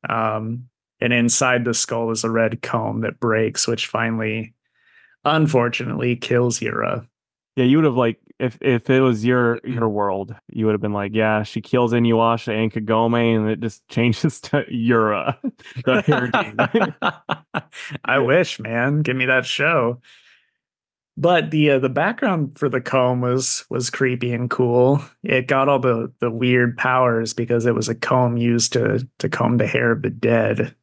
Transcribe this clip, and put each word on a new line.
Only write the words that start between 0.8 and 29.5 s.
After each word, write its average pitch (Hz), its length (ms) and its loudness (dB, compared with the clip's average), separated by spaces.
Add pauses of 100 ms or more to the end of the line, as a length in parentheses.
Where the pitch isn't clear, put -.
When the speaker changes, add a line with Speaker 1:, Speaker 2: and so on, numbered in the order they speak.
Speaker 1:
and 120 100 0
inside 120 540 2
the 117 80 -2
skull 117 380 -2
is 110 120 -4
a 117 60 -2
red 113 320 0
comb 110 400 -4
that - 180 -6
breaks, 110 480 0
which 117 200 -4
finally, 110 640 -4 (720)
unfortunately, 127 880 0
kills 120 460 0
Yura. - 440 -4 (520)
Speaker 2:
Yeah, 127 80 4
you 131 100 6
would 160 80 4
have, 131 140 2
like, 117 240 0 (180)
if, 120 220 -4
if 123 280 0
it 131 120 6
was 117 240 2
your, 120 400 2
your 117 240 -2
Speaker 1:
Mm. - 20 -2
Speaker 2:
world, 101 440 -4 (120)
you 110 180 -4
would 107 60 4
have 104 100 0
been 104 120 -2
like, 101 200 -4
"Yeah, 107 300 2
she - 160 -6
kills 120 320 0
Inuyasha 117 680 2
and 110 140 0
Kagome," 113 640 2
and 107 140 0
it 110 100 -2
just 113 280 -10
<laughs> - 20 -20
changes 120 500 0
to - 300 -2
Yura, 113 680 0 (460)
the 131 180 2
hair 123 300 0
demon. 104 640 -2 (960)
Speaker 1:
<laughs> - 140 -14
I 131 140 0
wish, 139 380 2
man. 123 440 0
Give 131 160 -2
me 127 80 -2
that 131 200 2
show. 139 540 0 (1160)
But 160 340 2
the, 151 200 4
uh, 135 80 4
the 131 80 0
background 165 720 -2
for 147 80 -2
the 127 140 -2
comb 127 400 0
was, 123 480 -2
was 123 200 -4
creepy 123 440 -2
and 120 160 -4
cool. 127 520 2 (220)
It 127 240 0
got 135 220 2
all 139 100 2
the, 117 400 0
the 123 100 -2
weird 123 480 2
powers 123 560 0
because 117 320 0
it 120 80 2
was 107 140 -2
a 113 80 -2
comb 123 400 0
used 117 380 0
to, 117 340 0 (120)
to - 100 -4
comb 120 260 0